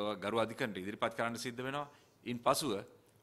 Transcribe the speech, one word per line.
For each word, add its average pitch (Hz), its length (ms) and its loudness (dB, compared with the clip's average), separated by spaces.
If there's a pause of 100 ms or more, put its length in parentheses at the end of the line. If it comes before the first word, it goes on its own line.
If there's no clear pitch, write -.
(200)
ගරු 104 180 0
අධිකරණයට 113 400 0
ඉදිරිපත් 107 360 -2
කරන්න 117 220 0
සිද්ධ 120 260 -6
වෙනවා. 143 260 -4 (380)
ඉන් 120 120 -2
පසුව 131 400 4 (440)